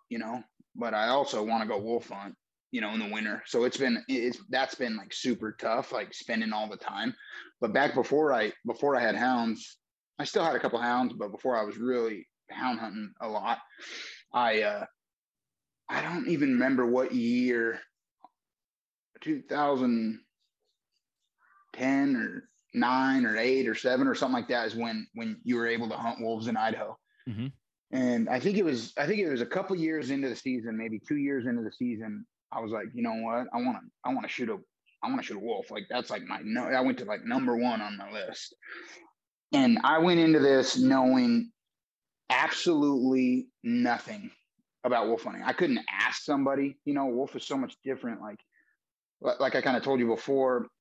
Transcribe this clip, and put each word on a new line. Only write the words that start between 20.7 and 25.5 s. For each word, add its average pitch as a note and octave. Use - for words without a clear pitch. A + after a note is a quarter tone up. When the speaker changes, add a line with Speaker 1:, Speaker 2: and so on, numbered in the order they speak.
Speaker 1:
ten C3+
or -
nine C3
or A2
eight B2
or A2
seven C3
or A#2+
something B2+
like A#2
that A#2+
is G#2+
when, A2+
when A2
you A#2+